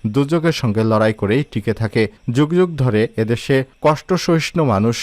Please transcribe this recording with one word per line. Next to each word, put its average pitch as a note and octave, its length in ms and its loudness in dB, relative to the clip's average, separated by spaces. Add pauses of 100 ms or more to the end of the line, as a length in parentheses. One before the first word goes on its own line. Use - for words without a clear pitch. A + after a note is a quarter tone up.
(140)
দুর্যোগের D#3 460 0
সঙ্গে A2 240 0
লড়াই A2 300 2
করেই A2 360 0
টিকে A2 240 -4
থাকে। A2 280 -2 (340)
যুগ D3 120 2 (100)
যুগ F#3 180 2
ধরে A#2+ 240 2 (160)
এদেশে A2+ 400 -2 (260)
কষ্ট D3+ 260 0 (160)
সহিষ্ণু E3 400 0
মানুষ A2+ 380 0